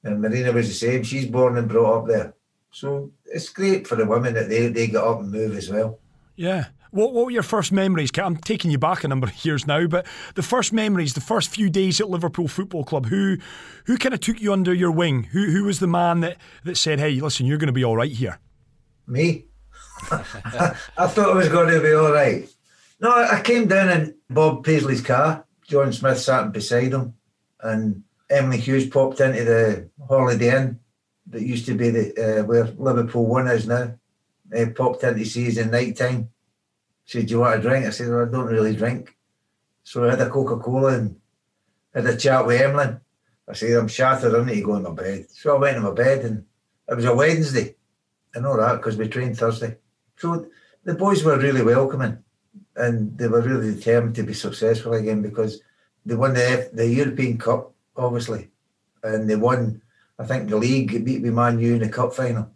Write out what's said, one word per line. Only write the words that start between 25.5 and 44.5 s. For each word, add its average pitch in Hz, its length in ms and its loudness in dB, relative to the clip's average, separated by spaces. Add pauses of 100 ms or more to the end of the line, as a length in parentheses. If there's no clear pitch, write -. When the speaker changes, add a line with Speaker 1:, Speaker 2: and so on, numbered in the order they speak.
Speaker 1:
John 139 260 2
Smith 131 280 0
sat 120 320 0
beside 123 400 0
him, 123 220 -4 (460)
and 110 440 -4 (260)
Emily 131 280 2
Hughes 131 280 0
popped 135 340 0
into 127 240 2
the 113 440 2 (200)
Holiday 123 480 4
Inn 127 220 -2 (500)
that 113 140 -8
used 120 240 -4
to 127 80 -2
be 117 160 2
the, 110 500 0
uh, 104 40 0
where 117 200 4
Liverpool 120 640 0
One 127 220 0
is 113 180 0
now. 120 260 -2 (560)
They 113 220 -2
popped 123 320 -2
in 117 160 0
to 110 80 -4
see 120 220 -4
us 113 80 0
in 113 160 -2
night 120 240 -2
time. 123 340 -2 (720)
Said, 113 220 -4
"Do 117 80 -4
you 117 60 2
want 117 180 4
a 107 40 -2
drink?" 127 240 2
I 107 40 -4
said, 117 180 -6
"Well, 120 180 0
I 117 40 -6
don't 127 160 -4
really 110 280 2
drink." 120 420 -4 (680)
So 120 220 -4
I 120 40 4
had 123 100 0
a 120 100 0
Coca-Cola 131 640 0
and 110 220 -4 (800)
had 110 120 -2
a 120 100 0
chat 131 300 4
with 120 140 4
Emlyn. 139 400 2 (480)
I - 60 -14
said, 117 220 0
"I'm 113 120 2
shattered, 127 460 2
I 120 100 4
need 117 120 -2